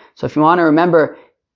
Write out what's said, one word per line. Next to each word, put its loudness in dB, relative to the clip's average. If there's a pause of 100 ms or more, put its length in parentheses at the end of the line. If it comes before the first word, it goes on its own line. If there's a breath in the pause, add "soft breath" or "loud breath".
(160 soft breath)
So -12
if -8
you -2
want 2
to 0
remember, 0 (380 loud breath)